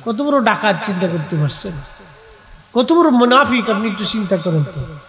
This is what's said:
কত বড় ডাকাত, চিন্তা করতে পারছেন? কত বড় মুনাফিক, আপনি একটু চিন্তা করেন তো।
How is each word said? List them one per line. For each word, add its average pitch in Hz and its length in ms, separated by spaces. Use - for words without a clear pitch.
কত 226 180
বড় 285 180
ডাকাত, 214 420
চিন্তা 190 260
করতে 165 280
পারছেন? 151 360
কত 247 200
বড় 330 180
মুনাফিক, 240 600
আপনি 214 200
একটু 196 140
চিন্তা 196 320
করেন 160 280
তো। 135 160